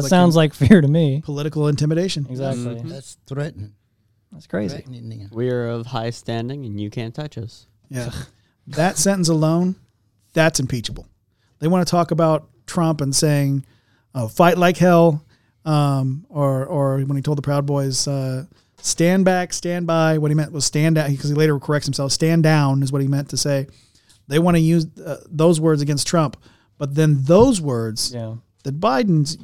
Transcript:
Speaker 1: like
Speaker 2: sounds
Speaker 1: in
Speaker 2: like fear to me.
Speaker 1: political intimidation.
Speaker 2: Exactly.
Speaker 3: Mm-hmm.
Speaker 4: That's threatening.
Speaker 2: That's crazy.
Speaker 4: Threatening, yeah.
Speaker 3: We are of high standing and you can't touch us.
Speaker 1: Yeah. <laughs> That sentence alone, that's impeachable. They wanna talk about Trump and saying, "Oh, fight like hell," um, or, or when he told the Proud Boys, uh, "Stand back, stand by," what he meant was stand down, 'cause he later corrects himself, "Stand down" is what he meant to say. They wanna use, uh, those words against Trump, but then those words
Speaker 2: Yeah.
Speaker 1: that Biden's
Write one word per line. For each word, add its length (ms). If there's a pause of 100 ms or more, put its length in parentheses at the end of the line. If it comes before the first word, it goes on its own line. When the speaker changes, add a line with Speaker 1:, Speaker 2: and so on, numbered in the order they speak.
Speaker 1:
like 60
Speaker 2:
sounds 260
Speaker 1:
in 20
Speaker 2:
like 160
fear 260
to 80
me. 380
Speaker 1:
political 420
intimidation. 640
Speaker 2:
Exactly. 460
Speaker 3:
Mm-hmm. 140
Speaker 4:
That's 280 (100)
threatening. 460 (580)
Speaker 2:
That's 160
crazy. 300
Speaker 4:
Threatening, 340
yeah. 220
Speaker 3:
We 160
are 180
of 200
high 240
standing 540
and 140
you 100
can't 240
touch 240
us. 300 (220)
Speaker 1:
Yeah. 280
<laughs> 40 (460)
That 320
sentence 300
alone, 480 (560)
that's 260
impeachable. 480 (500)
They 100
wanna 180
talk 260
about 360 (200)
Trump 340
and 140
saying, 500 (480)
"Oh, 140
fight 320
like 180
hell," 480 (400)
um, 640
or, 380
or 320
when 160
he 80
told 160
the 20
Proud 240
Boys, 420
uh, 380 (340)
"Stand 460
back, 280
stand 340
by," 320
what 100
he 60
meant 160
was 140
stand 300
down, 220
'cause 120
he 40
later 260
corrects 280
himself, 240
"Stand 320
down" 400
is 80
what 100
he 60
meant 220
to 80
say. 280 (600)
They 100
wanna 220
use, 260 (180)
uh, 280
those 280
words 220
against 240
Trump, 320 (400)
but 160
then 300
those 360
words 540
Speaker 2:
Yeah. 220 (300)
Speaker 1:
that 140
Biden's 640